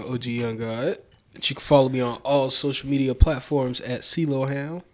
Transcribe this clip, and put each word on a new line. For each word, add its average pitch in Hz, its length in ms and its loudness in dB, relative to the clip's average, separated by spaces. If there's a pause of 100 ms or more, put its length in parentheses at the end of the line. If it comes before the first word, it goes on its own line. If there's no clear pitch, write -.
O 127 140 -6
G 120 240 -4
Young 113 180 -4
God. 117 400 -4 (340)
But - 160 -4
you 139 80 -2
can - 60 -12
follow 139 260 6
me 131 120 0
on 120 240 -2
all 135 260 2
social 135 380 -2
media 135 260 2
platforms 135 640 2
at 120 200 -6
CeeLo 139 480 -2
Ham. 143 340 -6 (120)